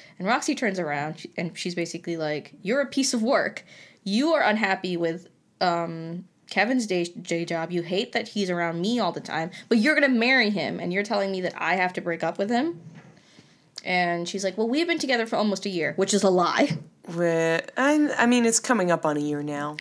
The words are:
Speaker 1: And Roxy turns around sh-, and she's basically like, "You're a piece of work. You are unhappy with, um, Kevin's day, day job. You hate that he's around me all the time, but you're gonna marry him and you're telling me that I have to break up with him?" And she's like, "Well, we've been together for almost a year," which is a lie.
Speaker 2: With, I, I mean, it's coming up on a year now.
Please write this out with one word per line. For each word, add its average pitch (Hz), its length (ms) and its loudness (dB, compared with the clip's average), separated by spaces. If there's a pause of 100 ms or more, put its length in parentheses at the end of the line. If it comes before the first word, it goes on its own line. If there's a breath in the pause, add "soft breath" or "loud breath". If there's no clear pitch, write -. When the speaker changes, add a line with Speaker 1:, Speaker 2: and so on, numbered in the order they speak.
(180 loud breath)
Speaker 1:
And 185 100 -6
Roxy 277 280 0
turns 190 240 -2
around 151 400 -4
sh-, - 80 -14 (100)
and 170 200 -6
she's 180 180 -6
basically 170 420 -6
like, 151 360 -6 (100)
"You're 247 180 0
a 262 60 -4
piece 269 260 0
of 233 80 -2
work. 220 420 0 (400 loud breath)
You 254 300 2
are 285 80 4
unhappy 190 560 0
with, 170 300 -2 (340)
um, 170 640 -2 (240)
Kevin's 226 360 2
day, 180 200 0
day 170 400 -6
job. 165 260 -4
You 175 100 -2
hate 180 300 -4
that 226 180 -4
he's 196 200 -2
around 170 320 -2
me 233 180 0
all 175 140 0
the 156 80 -10
time, 165 300 -6 (180 loud breath)
but 240 80 4
you're 269 180 4
gonna 285 140 6
marry 240 400 4
him 151 320 -2
and 175 100 -4
you're 190 100 0
telling 202 300 -2
me 185 80 -4
that 180 160 -4
I 160 200 0
have 185 180 0
to 185 80 -6
break 165 240 -4
up 170 120 -2
with 196 120 -2
him?" 285 320 0 (1040 loud breath)
And 175 420 0
she's 196 160 -4
like, 190 140 -2
"Well, 220 100 0
we've 294 180 0
been 339 140 0
together 247 260 0
for 226 120 -4
almost 202 280 0
a 202 40 -4
year," 151 260 -2
which 190 180 2
is 202 100 4
a 196 60 6
lie. 180 480 4 (300)
Speaker 2:
With, 165 720 2
I, 294 400 4
I - 80 4
mean, 240 200 6
it's 226 140 2
coming 196 320 2
up 160 140 2
on 151 100 2
a 147 60 0
year 147 200 -2
now. 147 400 -6